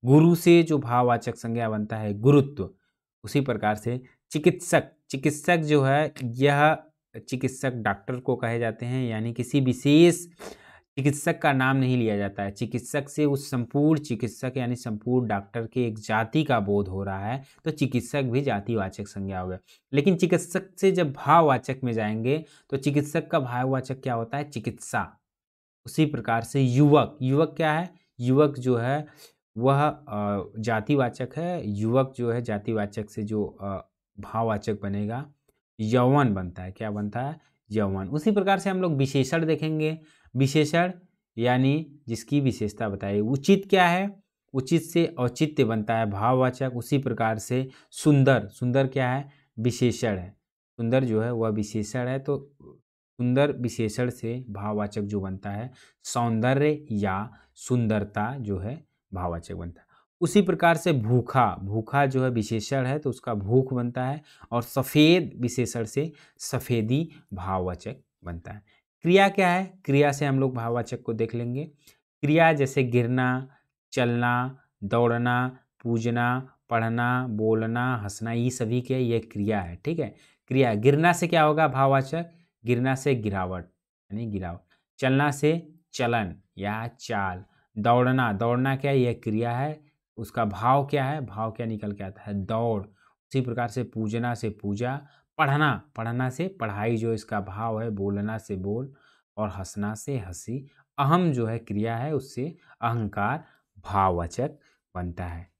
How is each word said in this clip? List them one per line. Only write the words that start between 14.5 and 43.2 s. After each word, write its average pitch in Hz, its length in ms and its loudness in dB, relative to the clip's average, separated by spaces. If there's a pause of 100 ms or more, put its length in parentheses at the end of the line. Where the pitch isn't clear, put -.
यानी 123 180 -2
संपूर्ण 123 520 -2
डॉक्टर 110 400 -4
के 123 200 -2
एक 110 120 -6
जाति 113 440 0
का 131 160 2
बोध 101 280 0
हो 95 160 -8
रहा 95 220 -6
है, 131 180 -6 (200)
तो 160 80 -4
चिकित्सक 139 500 -2
भी 131 200 0
जातिवाचक 104 680 -4
संज्ञा 98 320 -8
हो 92 100 -6
गया। 92 80 -8 (360)
लेकिन 147 220 4
चिकित्सक 180 640 -2
से 196 120 4
जब 170 220 0
भाववाचक 139 680 4
में 120 100 -2
जाएंगे, 110 520 -2 (240)
तो 139 80 -4
चिकित्सक 143 500 -2
का 165 120 0
भाववाचक 131 640 -4
क्या 131 100 -2
होता 117 240 -4
है? 147 120 -6
चिकित्सा। 113 680 -6 (680)
उसी - 200 2
प्रकार 117 360 -2
से 139 200 -2
युवक, 135 600 6
युवक 143 360 2
क्या 156 160 0
है? 175 200 -4 (260)
युवक 131 400 4
जो 123 180 2
है, 135 300 -2 (500)
वह, 139 300 4
अ, 104 560 -4 (160)
जातिवाचक 117 760 0
है। 170 320 -6
युवक 117 480 0
जो 120 140 -2
है, 120 100 -2
जातिवाचक 104 680 -4
से 110 140 -8
जो, 104 380 -4
अ, 98 280 -8 (300)
भाववाचक 107 600 -4
बनेगा, 104 500 -6 (480)
यौवन 123 540 4
बनता 92 300 -6
है। 92 80 -10
क्या 107 200 -8
बनता 104 300 -4
है? 147 180 -8 (320)
यौवन। 98 360 -2
उसी 151 240 0
प्रकार 196 280 2
से 196 100 -2
हम 185 120 -2
लोग 170 140 0
विशेषण 139 500 0
देखेंगे। 156 540 -2 (360)
विशेषण 156 560 2 (460)
यानी 131 680 2
जिसकी 117 340 -2
विशेषता 113 480 -2
बताइए। 101 300 -2
उचित 139 500 2